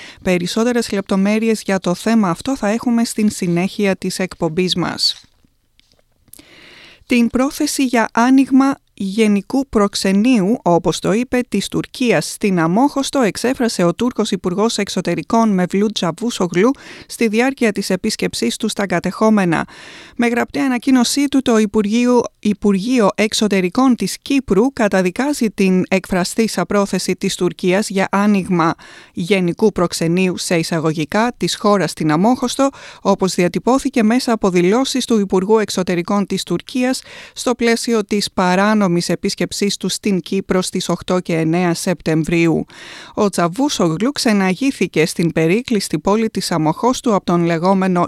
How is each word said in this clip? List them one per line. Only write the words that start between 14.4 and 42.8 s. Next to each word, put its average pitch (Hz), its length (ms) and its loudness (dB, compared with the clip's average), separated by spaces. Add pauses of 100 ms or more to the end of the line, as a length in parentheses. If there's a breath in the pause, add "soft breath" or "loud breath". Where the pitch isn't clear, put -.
Εξωτερικών 196 720 -2
Μευλούτ 190 420 0
Τσαβούσογλου 185 800 0 (340 loud breath)
στη - 220 -2
διάρκεια 233 440 0
της - 180 -4
επίσκεψής 220 640 -4
του - 120 -4
στα 208 180 -4
κατεχόμενα. 185 840 0 (480 loud breath)
Με 240 120 0
γραπτή 240 320 -2
ανακοίνωσή 262 680 2
του, 269 140 0
το 233 160 2
Υπουργείο, 220 640 2 (180)
Υπουργείο 208 760 2
Εξωτερικών 214 800 2
της - 260 -4
Κύπρου 247 520 0
καταδικάζει 214 760 0
την 185 400 2
εκφραστήσα 190 760 -2
πρόθεση 196 500 -2
της 190 200 -4
Τουρκίας 185 540 -2
για 190 220 -2
άνοιγμα 190 600 2 (400 loud breath)
γενικού 185 580 0
προξενείου, 175 640 0
σε - 200 -2
εισαγωγικά, 165 800 -2
της 175 180 -2
χώρας 202 360 0
στην 156 200 -2
Αμόχωστο, 240 580 2 (320 loud breath)
όπως 190 340 0
διατυπώθηκε 226 680 0
μέσα 240 280 2
από 214 180 0
δηλώσεις 190 560 2
του 226 140 2
Υπουργού 196 380 2
Εξωτερικών 190 680 -2
της 196 180 -4
Τουρκίας 254 580 -4 (320 loud breath)
στο 247 220 -2
πλαίσιο 233 500 0
της - 260 -2
παράνομης 196 560 2 (200)
επίσκεψής 196 720 -4
του 190 120 -4
στην 196 300 -2
Κύπρο 190 420 -2
στις - 280 -4
οκτώ 180 300 -2
και 175 160 -4
εννέα 165 380 0
Σεπτεμβρίου. 165 920 0 (480 loud breath)